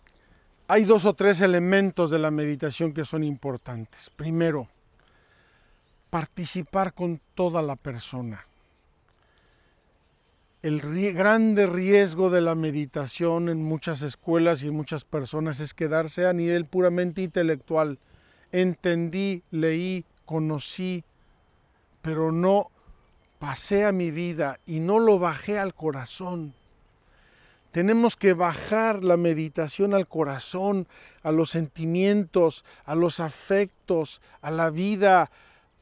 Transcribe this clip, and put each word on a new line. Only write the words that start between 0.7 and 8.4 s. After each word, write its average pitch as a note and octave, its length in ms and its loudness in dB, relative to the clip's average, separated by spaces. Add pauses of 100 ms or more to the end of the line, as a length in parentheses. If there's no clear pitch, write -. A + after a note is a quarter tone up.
dos G3 200 6
o G#3 80 6
tres F#3+ 280 4
elementos F#3 680 4
de D#3+ 100 2
la D#3 120 0
meditación D3+ 640 -2
que D3+ 100 -4
son D#3 200 -4
importantes. B2+ 920 -8
Primero, D#3+ 520 -2 (1400)
participar F3+ 840 -4
con F3 260 -6 (160)
toda E3+ 260 -2
la C#3+ 140 -4
persona. A#2+ 680 -12 (2250)